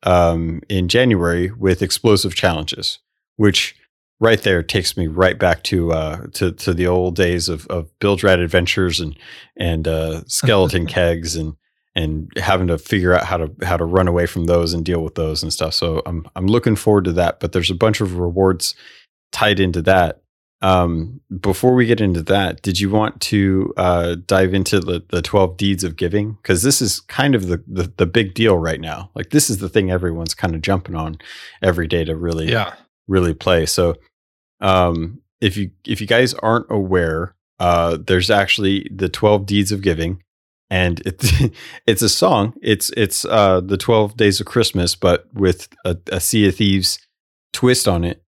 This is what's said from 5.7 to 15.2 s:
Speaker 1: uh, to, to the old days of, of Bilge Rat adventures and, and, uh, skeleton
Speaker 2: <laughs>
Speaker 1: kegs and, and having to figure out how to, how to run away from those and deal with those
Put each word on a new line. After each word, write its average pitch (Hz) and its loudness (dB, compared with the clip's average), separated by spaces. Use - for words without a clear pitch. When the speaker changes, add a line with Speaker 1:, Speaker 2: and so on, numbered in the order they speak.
Speaker 1:
uh, 78 -4
to, 90 -2
to - -2
the 90 0
old 90 0
days 87 0
of, 78 -8
of 82 -8
Bilge 101 0
Rat 92 6
adventures 87 0
and, 78 -8
and, 82 -2
uh, 80 -4
skeleton 95 2
Speaker 2:
<laughs> - -4
Speaker 1:
kegs 82 0
and, 78 -6
and 78 -4
having 90 0
to 82 0
figure 90 0
out - 2
how 92 -4
to, 80 -6
how 90 0
to 85 -4
run 90 2
away 87 2
from 85 -4
those 85 0
and 82 -4
deal 85 -2
with 78 -8
those 80 -4